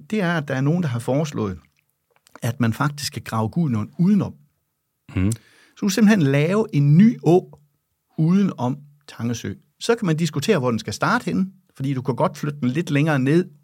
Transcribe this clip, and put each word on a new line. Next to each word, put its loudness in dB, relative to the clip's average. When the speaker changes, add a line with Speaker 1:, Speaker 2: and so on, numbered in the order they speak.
Speaker 1:
det -2
er, 0
at -4
der -2
er -2
nogen, 0
der -2
har -4
foreslået, -4
at -4
man 2
faktisk -4
skal -10
grave -4
Gudenåen -2
udenom. 2
Speaker 2:
Mhm. 0
Speaker 1:
Så -16
du 0
simpelthen 4
lave 2
en 4
ny 6
å 2
udenom 0
Tange -4
Sø. -10
Så 0
kan -6
man 0
diskutere, 0
hvor 0
den 0
skal -10
starte -2
henne, -2
fordi -4
du -6
kan -4
godt -2
flytte -8
den 0
lidt -4
længere 2
ned, 2